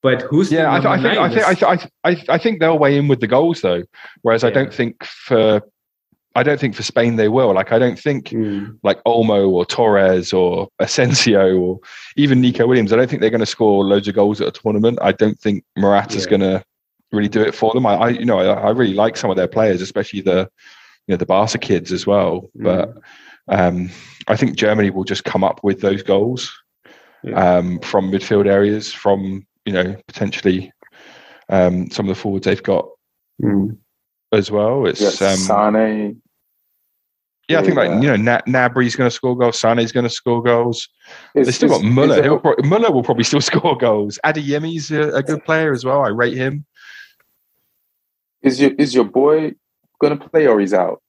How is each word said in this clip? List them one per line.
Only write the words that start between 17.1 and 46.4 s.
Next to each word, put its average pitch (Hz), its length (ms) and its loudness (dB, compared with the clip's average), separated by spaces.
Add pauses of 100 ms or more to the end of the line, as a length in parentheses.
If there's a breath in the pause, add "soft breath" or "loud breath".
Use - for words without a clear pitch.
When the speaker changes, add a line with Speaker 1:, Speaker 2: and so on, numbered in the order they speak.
Speaker 2:
really 104 160 0
do 107 140 0
it - 120 0
for 110 200 0
them. 127 120 0
I, 117 80 2
I, 117 140 2
you 120 160 -2
know, 110 160 2
I, 92 140 2
I 104 160 -2
really 113 240 0
like 110 220 0
some 107 140 -4
of 92 60 0
their 90 100 0
players, 98 360 0
especially 101 400 -8
the, 92 260 0 (580 soft breath)
you 98 60 -2
know, 90 40 0
the 90 100 -4
Barca 101 320 0
kids 87 340 -2
as 90 160 -6
well. 92 500 0
Speaker 1:
Mm. 107 60 -10
Speaker 2:
But, 90 300 -2 (540 soft breath)
um, 90 420 0 (380 loud breath)
I 107 80 2
think 127 200 -2
Germany 107 340 2
will 92 140 -4
just 95 200 -6
come - 200 -2
up - 200 -4
with 98 180 0
those 101 200 -2
goals, 107 480 -2 (720 soft breath)
Speaker 1:
Yeah. 90 360 2
Speaker 2:
um, 87 220 -4
from 95 300 -2
midfield 98 360 0
areas, 101 460 0
from, 98 520 -4 (220)
you 101 80 -4
know, 92 220 -2 (100)
potentially, 95 680 -4 (760 soft breath)
um, 90 400 0
some 98 180 -6
of 92 80 -4
the - 40 -16
forwards 98 260 -4
they've 95 160 -2
got - 260 -2 (540)
Speaker 1:
Mm. 104 340 0 (560)
Speaker 2:
as 101 180 0
well. 110 360 0
It's, - 140 -2 (200)
Speaker 3:
Yeah, 98 80 2
Speaker 2:
um, 95 80 2
Speaker 3:
Sane. 107 840 0 (1300)
Speaker 2:
yeah, 160 100 2
I 156 60 2
think, 175 120 2
like, 95 140 2
Speaker 3:
Yeah. 101 100 0
Speaker 2:
you 139 60 2
know, 123 100 2
Na-, 117 300 2
Gnabry's 123 480 0
gonna 123 160 0
score 123 260 -4
goals, 120 220 0
Sane's 117 320 0
gonna 120 180 -2
score 120 320 -2
goals. 117 480 0 (460 loud breath)
Speaker 3:
Is, 131 140 4
Speaker 2:
They've 131 80 0
still - 160 2
Speaker 3:
is, - 100 2
Speaker 2:
got - 20 -4
Muller. 131 300 4
Speaker 3:
is 95 40 4
it - 60 2
Speaker 2:
He'll 147 140 2
pro-, 135 240 0
Muller 202 300 2
will 127 100 2
probably 117 220 0
still 143 160 0
<laughs> - 120 -4
score 151 240 0
goals. 107 480 -2
Adeyemi's 151 680 -4
a, 151 240 -2
a 135 80 -2
good 151 200 -6
player 160 280 0
as 123 120 -6
well. 139 200 0
I 110 60 -2
rate 120 260 -2
him. 135 280 -4 (1800 loud breath)